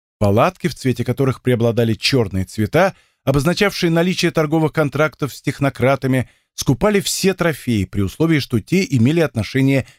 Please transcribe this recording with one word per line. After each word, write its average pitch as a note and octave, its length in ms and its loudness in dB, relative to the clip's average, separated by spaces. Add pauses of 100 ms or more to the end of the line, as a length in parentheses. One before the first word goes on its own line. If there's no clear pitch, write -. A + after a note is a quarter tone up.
(180)
Палатки, A#2+ 500 0
в C#3 60 -10
цвете B2 300 -2
которых B2 380 -2
преобладали A#2 520 0
черные G2 500 -2
цвета, D3+ 500 -2 (300)
обозначавшие F3 680 0
наличие E3+ 400 0
торговых D#3 420 0
контрактов D3+ 600 -2
с - 80 -20
технократами, C3 840 0 (260)
скупали G3+ 460 0
все F#3 340 -2
трофеи, B2+ 500 -2
при G2+ 180 -4
условии, D3+ 360 0
что A#2+ 220 -2
те F#3 280 0
имели C#3 320 2
отношение C3+ 640 0 (120)